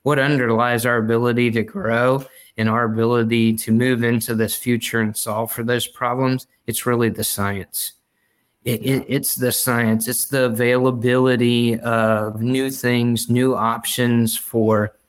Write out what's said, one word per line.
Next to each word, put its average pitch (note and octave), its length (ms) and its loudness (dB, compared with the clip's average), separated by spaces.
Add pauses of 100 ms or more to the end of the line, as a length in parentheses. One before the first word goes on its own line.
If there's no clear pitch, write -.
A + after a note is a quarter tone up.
what C#3+ 160 2
underlies A#2+ 680 0
our A#2+ 140 2
ability A#2 540 2
to A2+ 100 0
grow B2+ 600 0 (340)
and A2 100 2
our A2+ 160 2
ability A2+ 720 2
to A2 180 -4
move A#2+ 320 2
into A#2 300 0
this A2 200 -2
future A#2 460 -2
and G#2+ 160 -2
solve A2 340 -6
for A#2 140 -6
those A#2+ 220 -2
problems, B2+ 600 -2 (200)
it's - 180 -6
really A#2+ 240 2
the G#2+ 160 -4
science. - 680 -6 (720)
It, A2+ 180 -4
it, C3 260 -2
it's C3+ 260 -4
the B2 160 0
science. A#2 580 0
It's - 180 -4
the C3+ 180 0
availability B2 1400 2
of A2 640 0
new C3 280 0
things, A#2+ 600 0
new B2 260 2
options A2+ 800 0
for G#2+ 580 0 (140)